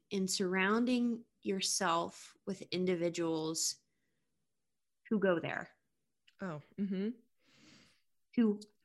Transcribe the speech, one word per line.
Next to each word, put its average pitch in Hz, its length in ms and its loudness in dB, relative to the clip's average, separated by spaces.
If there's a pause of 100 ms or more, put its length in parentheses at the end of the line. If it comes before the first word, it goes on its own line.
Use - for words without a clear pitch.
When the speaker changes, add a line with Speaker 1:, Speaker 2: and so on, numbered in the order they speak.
(100)
Speaker 1:
in 190 180 0
surrounding 220 960 2 (180)
yourself 185 960 -2 (100)
with 190 240 -8
individuals 170 1040 0 (1300)
who 220 100 2
go 185 220 4
there. - 300 -6 (720)
Speaker 2:
Oh, 156 200 -8 (180)
mm-hmm. 196 280 -2 (1300)
Speaker 1:
Who 208 240 2 (240)